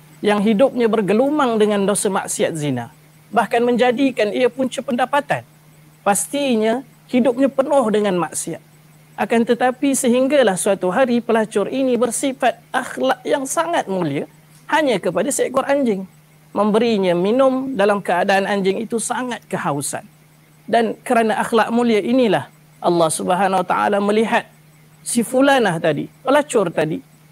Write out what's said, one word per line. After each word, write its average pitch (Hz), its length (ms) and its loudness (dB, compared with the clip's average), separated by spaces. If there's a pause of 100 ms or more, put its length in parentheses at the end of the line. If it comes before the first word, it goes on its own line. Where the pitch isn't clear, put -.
(180)
yang 202 240 0
hidupnya 226 480 2
bergelumang 226 640 0
dengan 208 320 2
dosa 202 240 0
maksiat 165 480 -4
zina, 131 320 -4 (400)
bahkan 233 320 0
menjadikan 240 720 0
ia 247 160 2
punca 262 320 -4
pendapatan. 220 640 -4 (560)
Pastinya 233 800 0 (240)
hidupnya 247 400 2
penuh 269 480 0
dengan 208 240 0
maksiat. 165 400 -6 (560)
Akan 226 320 0
tetapi 254 480 0
sehinggalah 247 640 2
suatu 185 320 0
hari 240 320 2
pelacur 220 480 0
ini 254 240 0
bersifat 247 640 -2 (160)
akhlak 262 480 -4
yang 277 240 -2
sangat 330 400 -2
mulia 175 400 -4 (400)
hanya 285 320 2
kepada 180 320 -2
seekor 254 400 -2
anjing, 226 380 0 (420)
memberinya 208 640 2
minum 262 640 0
dalam 202 240 2
keadaan 196 400 0
anjing 196 400 -2
itu 226 160 -4
sangat 233 480 -6
kehausan. 151 560 -6 (640)
Dan 226 400 0
kerana 226 320 0
akhlak 226 320 0
mulia 233 320 2
inilah 214 480 2 (320)
Allah 170 240 2
Subhanahu 185 560 0
Wa 175 60 -10
Taala 208 340 0
melihat 214 480 0 (520)
si - 200 -2
fulanah 254 560 2
tadi, 156 320 -2 (160)
pelacur 262 480 2
tadi, 156 240 -2 (340)